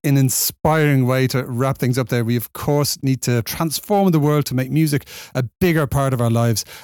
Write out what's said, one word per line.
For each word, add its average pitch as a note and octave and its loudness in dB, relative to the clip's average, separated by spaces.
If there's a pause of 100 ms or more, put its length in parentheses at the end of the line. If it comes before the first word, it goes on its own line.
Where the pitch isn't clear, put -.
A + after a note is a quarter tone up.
an C#3 2
inspiring C#3 2
way C3 2
to B2+ -2
wrap C3 -2
things B2+ 0
up B2+ -2
there. A#2+ 0
We, A#2+ 0
of - -4
course, D3 -2
need C3+ 0
to A#2+ 0
transform F#3+ -2
the D#3+ 2
world D3 2
to - -6
make C3 -2
music D3 0 (300)
a C3 0
bigger D#3+ 0
part C3+ 0
of A#2+ -2
our A#2+ 2
lives. A#2 2 (200)